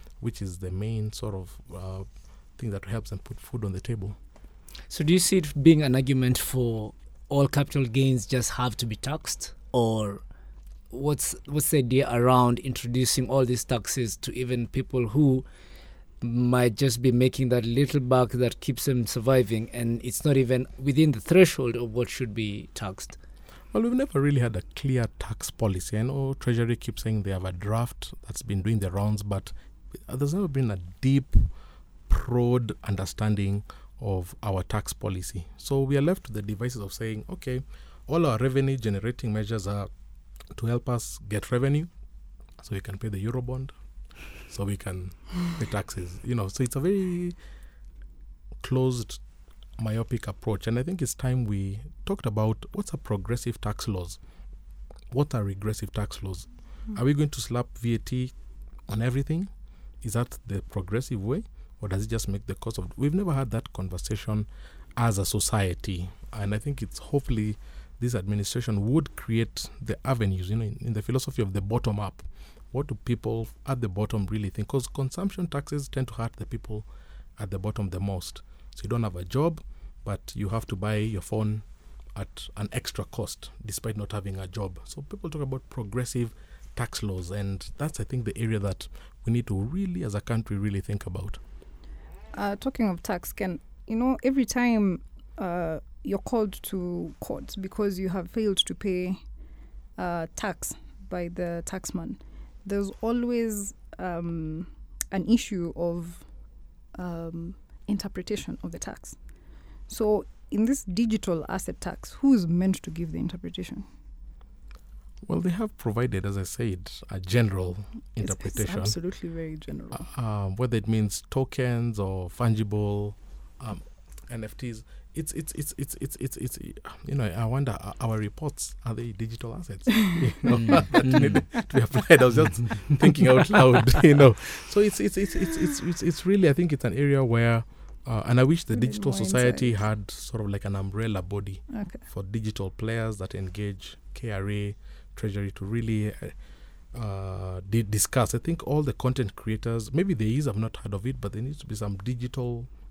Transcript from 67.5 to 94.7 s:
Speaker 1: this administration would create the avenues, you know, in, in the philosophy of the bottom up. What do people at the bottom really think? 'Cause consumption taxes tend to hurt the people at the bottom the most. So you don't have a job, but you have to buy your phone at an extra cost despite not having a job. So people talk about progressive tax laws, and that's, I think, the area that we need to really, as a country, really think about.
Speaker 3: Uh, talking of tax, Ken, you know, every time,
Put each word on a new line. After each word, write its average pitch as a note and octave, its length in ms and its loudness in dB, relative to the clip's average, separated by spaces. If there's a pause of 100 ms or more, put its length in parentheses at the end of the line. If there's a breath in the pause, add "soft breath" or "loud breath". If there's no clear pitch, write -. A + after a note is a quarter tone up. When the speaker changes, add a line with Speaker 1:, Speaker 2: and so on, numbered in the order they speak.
Speaker 1:
this A#2+ 160 0
administration G#2 720 0
would D3 240 2
create - 560 -2 (100)
the A2 240 -4
avenues, G2 460 0
you A2 60 0
know, A2+ 80 0
in, G#2+ 160 -4
in A#2+ 140 -2
the G#2 80 -2
philosophy B2+ 380 -2
of F#2+ 120 0
the G2+ 80 0
bottom G#2 400 0
up. G2 240 -8 (480 soft breath)
What C#3+ 160 -2
do A#2+ 160 -6
people A2+ 420 -2 (180)
at A#2 160 -2
the A2+ 80 0
bottom G2+ 380 0
really G#2 240 -2
think? G#2 180 -4
'Cause C3 200 -2
consumption F3 580 -2
taxes C#3+ 420 -4
tend C3 200 -2
to - 60 -10
hurt A#2 200 -4
the - 120 -10
people G#2+ 380 -6 (540 soft breath)
at F#2+ 140 -8
the G2 80 -2
bottom G2+ 300 -2
the F#2 100 -4
most. G2 420 -4 (320 soft breath)
So - 80 -14
you G2 60 -4
don't A#2 160 0
have G2+ 120 -4
a F2+ 80 -6
job, D3+ 360 0 (440 soft breath)
but - 300 -6
you G2+ 140 -4
have A2 180 -2
to G2+ 100 -6
buy G#2 200 -2
your G#2+ 260 -2
phone G#2+ 400 -2 (540 soft breath)
at - 400 -10
an G#2 160 -4
extra - 320 -4
cost - 460 -8 (140)
despite G#2+ 320 -6
not G2+ 140 -6
having F#2+ 260 -4
a F#2+ 120 -8
job. F#2 360 -6
So - 180 -12
people E3 280 -10
talk D3+ 120 -4
about C3+ 280 -4
progressive A#2 640 -2 (400 soft breath)
tax - 300 -4
laws, F#2 260 -4
and G2 480 -4
that's, D3 220 -4
I A2 40 -4
think, B2+ 200 -4
the A2 120 -4
area A2 220 0
that G2+ 300 -4 (360 soft breath)
we A2 80 2
need A#2+ 140 2
to G#2+ 140 -2
really, F3+ 420 -2
as G2+ 140 -2
a G2+ 40 -2
country, A2 380 -2
really G2 220 0
think - 260 -4
about. F#2 320 -6 (960 soft breath)
Speaker 3:
Uh, G3+ 200 -2
talking A3+ 340 0
of F3 140 -2
tax, - 300 -4
Ken, F#3+ 260 -4 (300)
you A3 80 -2
know, B3+ 260 4
every C4 220 4
time, A3 560 4 (380)